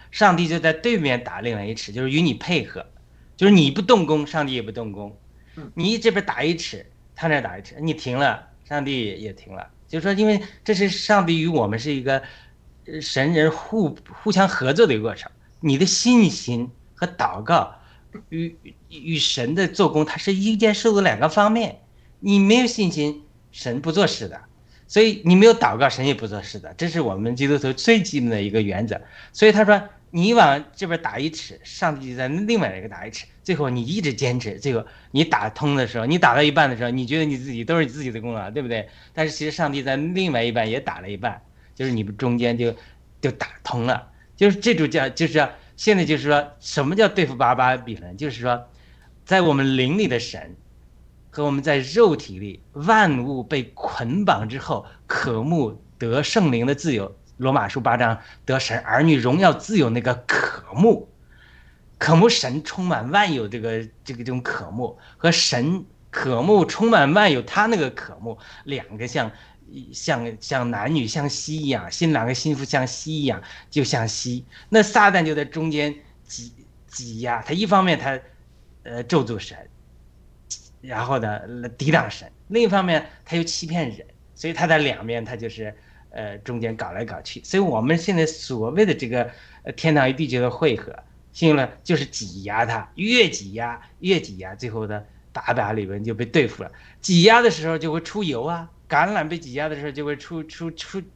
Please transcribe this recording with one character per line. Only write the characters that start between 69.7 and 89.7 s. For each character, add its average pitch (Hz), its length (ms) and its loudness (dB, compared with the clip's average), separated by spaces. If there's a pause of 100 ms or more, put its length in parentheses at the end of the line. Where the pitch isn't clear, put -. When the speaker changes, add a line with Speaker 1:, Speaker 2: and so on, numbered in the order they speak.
Speaker 1:
像， 117 480 -4
像 127 300 -2
男 113 240 -2
女 131 140 0
像 147 200 -2
膝 151 300 -6
一 151 120 -4
样， 98 220 -4
新 165 220 0
郎 117 140 0
和 131 60 -2
新 147 220 -2
妇 135 80 -6
像 131 220 0
膝 156 380 -6
一 - 20 0
样， 120 160 -2 (300)
就 147 120 0
像 117 240 -2
膝。 123 380 -8 (240)
那 214 140 6
撒 208 260 4
旦 185 160 2
就 156 80 -2
在 147 100 -2
中 160 280 -6
间 147 220 -2 (300)
挤， 120 300 -16 (320)
挤 117 360 -14
压 120 200 -4
他， 135 100 -10
一 190 140 -2
方 190 180 4
面 175 140 2
他， 135 200 -4 (640)
呃， 120 200 -10
咒 135 220 0
诅 107 140 -8
神， - 180 -16 (1200)
然 127 220 -8
后 131 140 -2
呢， 110 500 -8 (100)
抵 139 120 -2
挡 117 200 2
神； - 220 -16 (160)
另 226 140 0
一 226 60 4
方 190 180 2
面 165 180 0 (220)
他 170 100 -4
又 165 80 0
欺 165 220 -8
骗 160 240 -2
人， 101 160 -14 (300)
所 - 120 -8
以 165 60 -4
他 165 140 0
在 160 100 4
两 139 260 -2
面 117 220 -6
他 120 100 -12
就 110 140 -10
是， 107 240 -12 (380)
呃， 104 280 -12
中 117 220 -8
间 113 160 -4
搞 92 140 -10
来 98 120 -8
搞 87 180 -12
去。 - 220 -16
所 - 140 -2
以 196 60 4
我 110 180 0
们 151 160 2
现 175 180 -2
在 165 100 4
所 120 440 -6
谓 190 160 2
的 180 80 2
这 123 160 -6
个， 120 220 -2 (320)
呃， - 80 -10